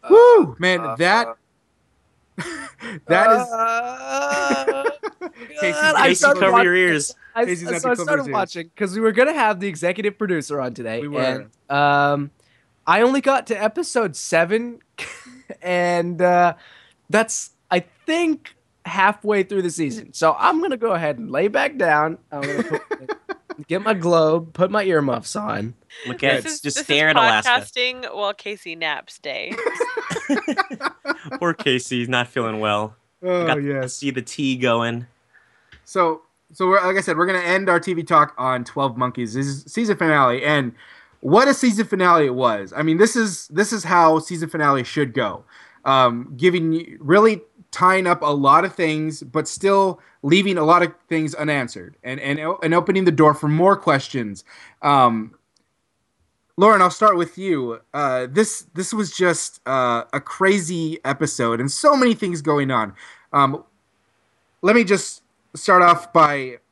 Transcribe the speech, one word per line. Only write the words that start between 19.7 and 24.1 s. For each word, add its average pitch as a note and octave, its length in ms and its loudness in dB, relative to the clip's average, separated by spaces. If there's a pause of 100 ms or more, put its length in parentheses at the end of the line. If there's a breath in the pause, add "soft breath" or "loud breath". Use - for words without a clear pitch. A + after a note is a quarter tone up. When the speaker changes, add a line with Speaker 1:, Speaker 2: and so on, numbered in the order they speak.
Speaker 2:
So D#3+ 240 2
I'm D#4 240 2
gonna D#4+ 140 -2
go A3+ 160 -4
ahead D#3 260 -2
and A2 140 -12
lay D#3+ 160 0
back G#3+ 300 -2
down. D#3+ 400 2 (140)
I'm C#3+ 100 -8
gonna - 220 -4
put, F#4+ 180 -6 (560)
Speaker 1:
<laughs> - 320 -20
Speaker 2:
get F#3+ 120 -2
my A3 120 0
globe, E3 600 0